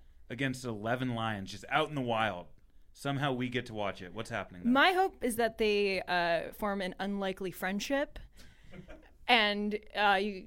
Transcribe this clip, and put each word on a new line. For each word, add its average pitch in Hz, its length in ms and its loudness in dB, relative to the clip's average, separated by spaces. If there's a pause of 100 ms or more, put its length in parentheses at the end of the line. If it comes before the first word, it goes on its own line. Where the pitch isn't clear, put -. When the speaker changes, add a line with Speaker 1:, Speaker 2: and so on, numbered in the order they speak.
(300)
Speaker 1:
against 127 340 -4
eleven 120 520 -2
Lions, 107 360 -4
just 101 180 -12
out 147 200 4
in 151 60 -8
the 139 60 0
wild. 110 440 2 (480)
Somehow 139 400 -2
we 123 160 0
get 123 180 -2
to 110 60 -10
watch 98 280 -2
it. 90 120 -12
What's 110 160 -6
happening 98 340 -6
there? 240 80 4
Speaker 2:
My 294 200 8
hope 381 320 2
is 240 140 0
that 226 200 0
they, 202 500 2
uh, 170 460 0
form 202 280 -2
an 185 180 -4
unlikely 196 520 -4
friendship, 208 680 -2 (540)
<laughs> - 540 -14
and, 208 520 4 (160)
uh, 202 260 6
you, 202 260 -4